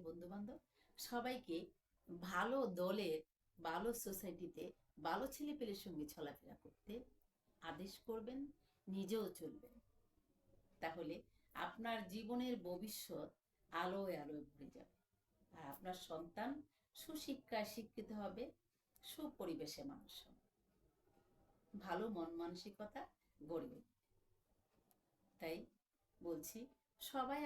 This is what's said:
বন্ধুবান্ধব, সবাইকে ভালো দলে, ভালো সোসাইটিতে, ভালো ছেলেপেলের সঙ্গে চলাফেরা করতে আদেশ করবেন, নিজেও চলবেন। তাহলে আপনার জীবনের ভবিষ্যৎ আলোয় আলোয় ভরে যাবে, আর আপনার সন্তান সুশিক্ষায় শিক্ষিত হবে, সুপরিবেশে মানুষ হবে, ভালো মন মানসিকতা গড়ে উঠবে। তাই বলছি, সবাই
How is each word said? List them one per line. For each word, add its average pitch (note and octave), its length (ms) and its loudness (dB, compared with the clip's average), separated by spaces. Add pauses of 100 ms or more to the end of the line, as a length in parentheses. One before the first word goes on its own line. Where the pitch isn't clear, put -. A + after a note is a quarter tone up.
বন্ধুবান্ধব, F#3+ 520 -4 (400)
সবাইকে A#3+ 600 0 (720)
ভালো G#3 280 6 (240)
দলে, F#3+ 280 6 (480)
ভালো E3+ 300 4 (160)
সোসাইটিতে, F#3 600 -2 (440)
ভালো G3 160 6 (100)
ছেলেপেলের C#4 500 0
সঙ্গে D#3 200 -2 (100)
চলাফেরা - 480 -6
করতে - 320 -10 (680)
আদেশ E3 300 -4 (160)
করবেন, A3+ 300 0 (500)
নিজেও G3 360 4 (160)
চলবেন। - 340 -8 (1080)
তাহলে E3 320 0 (400)
আপনার A3+ 440 0 (100)
জীবনের A#3+ 460 2 (140)
ভবিষ্যৎ F#3+ 600 -2 (420)
আলোয় F#3 500 4
আলোয় D3 280 -4
ভরে C#3 260 -12
যাবে, - 180 -16 (580)
আর E3 120 -12 (100)
আপনার F#3 220 -2 (120)
সন্তান E3+ 420 0 (460)
সুশিক্ষায় C4+ 800 0
শিক্ষিত A3 340 -6 (140)
হবে, G3 220 0 (600)
সুপরিবেশে D#3+ 800 -2
মানুষ - 300 -6 (100)
হবে, - 140 -20 (1400)
ভালো F#3+ 300 2 (120)
মন E3 140 2 (100)
মানসিকতা G3 640 -4 (380)
গড়ে - 280 0 (100)
উঠবে। - 220 -20 (1400)
তাই E3 180 0 (600)
বলছি, E3 380 -2 (440)
সবাই C4+ 440 2